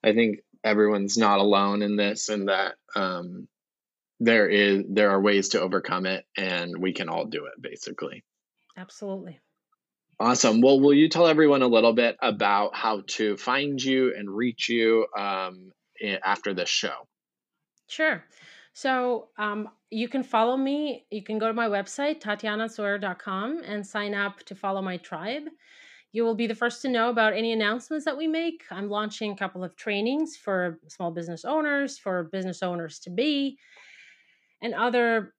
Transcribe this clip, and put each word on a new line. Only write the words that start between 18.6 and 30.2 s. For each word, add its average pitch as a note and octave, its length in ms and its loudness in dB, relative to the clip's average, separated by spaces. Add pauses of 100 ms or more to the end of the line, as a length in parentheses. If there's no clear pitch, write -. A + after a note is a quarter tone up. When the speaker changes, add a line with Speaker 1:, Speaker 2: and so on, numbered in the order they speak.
Speaker 2:
So, B3 640 -2
um, G#3 320 -6 (200)
you A3+ 200 -4
can C4 140 -4
follow A#3+ 340 2
me. C#4 520 -4
You G#3 140 -10
can G#3+ 160 -4
go A3 80 -2
to A3+ 60 -2
my A3+ 160 0
website, C#4 500 -4
tatiana G#3+ 480 -6
sawyer G#3 300 -4
dot F#3+ 220 -6
com, A3 460 -6
and G#3 220 -8
sign G#3 260 -6
up G3+ 300 -4
to - 120 -16
follow G3 260 -4
my F#3 160 -6
tribe. G3 460 -8 (680)
You A#3 140 0
will A3+ 100 0
be A#3 120 -2
the A3+ 80 -4
first A#3+ 260 -4
to C#4 80 -4
know A#3 200 2
about A3+ 220 4
any A3+ 220 -2
announcements A3+ 500 -2
that C#4+ 140 -4
we D#4+ 100 -4
make. E4 440 -4
I'm G3 180 -8
launching G#3 420 -6
a G3+ 60 -10
couple F#3 260 -8
of E3+ 140 -12
trainings B3 580 -4